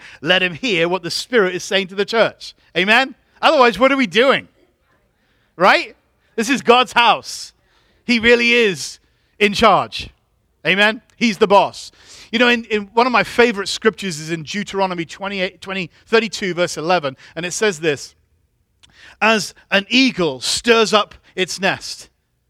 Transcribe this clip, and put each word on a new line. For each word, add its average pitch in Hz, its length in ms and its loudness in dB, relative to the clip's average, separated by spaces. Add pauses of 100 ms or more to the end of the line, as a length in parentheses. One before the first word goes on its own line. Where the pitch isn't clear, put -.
(220)
let 185 200 2
him 180 140 -4
hear 170 340 -2
what 180 140 -4
the 165 80 -8
Spirit 190 420 0
is 175 100 -8
saying 196 260 -4
to 196 60 -16
the 202 100 -2
church." 202 500 -2 (200)
Amen? 226 380 2 (300)
Otherwise, 240 340 4
what 262 140 4
are 277 60 0
we 262 100 0
doing? 196 400 0 (1080)
Right? 240 400 2 (400)
This 220 140 -2
is 247 120 0
God's 240 320 4
house. 208 600 0 (520)
He 240 120 2
really 233 360 4
is 202 440 0 (400)
in 208 160 2
charge. 170 560 0 (560)
Amen? 202 380 2 (120)
He's 233 220 0
the 214 100 2
boss. 180 440 2 (400)
You 202 80 -2
know, 247 80 4
in, 240 180 0
in 214 180 -4 (100)
one 233 120 2
of 254 60 -2
my 208 140 2
favorite 208 420 0
scriptures 170 520 -4
is 160 120 -10
in 165 120 -6
Deuteronomy 185 640 -6
twenty-eight, 196 560 -8
twenty, 190 300 -8 (160)
thirty-two, 220 480 -2
verse 170 200 -2
eleven, 156 420 -2 (180)
and 165 100 -8
it 180 60 -8
says 185 300 -2
this, 151 340 -4 (1080)
as 214 320 0 (160)
an 196 200 0
eagle 180 520 0
stirs 226 520 2
up 208 220 0 (200)
its 185 240 -6
nest 175 500 -6 (400)